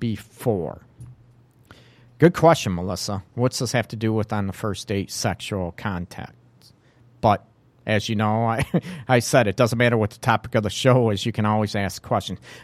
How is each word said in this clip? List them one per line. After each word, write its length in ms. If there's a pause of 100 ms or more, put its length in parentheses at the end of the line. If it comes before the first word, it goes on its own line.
before? 800 (1400)
Good 140
question, 420
Melissa. 480 (120)
What's 240
this 140
have 160
to 80
do 160
with 200
on 140
the 80
first 340
date 220
sexual 640
contact? 600 (880)
But 240 (420)
as 220
you 80
know, 300
I, 180 (220)
<laughs> 220
I 100
said 280
it 100
doesn't 220
matter 200
what 120
the 80
topic 360
of 80
the 80
show 400
is. 160
You 60
can 120
always 320
ask 260
questions. 360 (260)